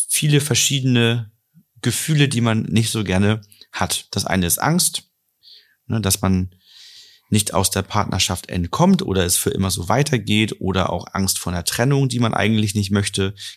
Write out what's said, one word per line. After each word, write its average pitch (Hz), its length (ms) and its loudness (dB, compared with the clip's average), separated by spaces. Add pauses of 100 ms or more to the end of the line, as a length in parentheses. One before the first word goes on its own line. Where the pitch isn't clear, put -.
viele 147 320 2
verschiedene 120 920 0 (500)
Gefühle, 143 460 2
die 120 120 -2
man 113 220 2
nicht 110 280 0
so 110 120 -2
gerne 101 380 2 (320)
hat. - 400 -4
Das - 120 -4
eine - 220 0
ist - 120 0
Angst, - 520 0 (760)
ne, 110 140 -2
dass 98 220 0
man 92 320 0 (760)
nicht 107 220 0
aus 95 180 2
der 95 120 0
Partnerschaft - 680 -2
entkommt 160 540 2
oder 92 220 0
es 87 120 0
für - 140 -2
immer 95 200 -2
so 90 180 -6
weitergeht 107 720 0
oder - 300 0
auch 85 220 -6
Angst 95 280 -2
vor 90 120 -6
einer 87 120 -4
Trennung, 139 440 2
die 120 120 -2
man 113 120 0
eigentlich 104 440 0
nicht 98 160 0
möchte. 101 420 0 (220)